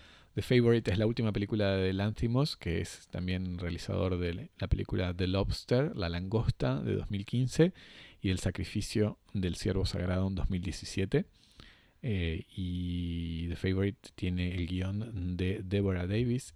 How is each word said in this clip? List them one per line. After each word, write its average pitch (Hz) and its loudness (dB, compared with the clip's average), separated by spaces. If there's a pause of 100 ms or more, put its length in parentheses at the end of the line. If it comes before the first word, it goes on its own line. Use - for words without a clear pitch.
(360)
The 104 -2
Favorite 117 6
es 92 2
la 107 4
última 117 2
película 101 2
de 95 2
Lanthimos, 113 0
que 87 -2
es - -10
también 90 -2
realizador 90 -2
de 87 -4
la 98 -4
película 98 0
The 90 0
Lobster, 104 0
La 85 -2
Langosta, 107 0
de 104 0
dos 98 -4
mil 101 -4
quince, 131 4 (480)
y 98 2
El 90 2
Sacrificio 104 0 (160)
del 92 0
Ciervo 95 0
Sagrado, 92 0
en 98 -2
dos - 0
mil 92 0
diecisiete. 95 -2 (800)
Eh, 87 -2 (100)
y 87 -4
The 85 -4
Favorite 95 -2
tiene 90 -2
el 87 -2
guión 92 -4
de 92 -2
Deborah 95 0
Davis 120 -2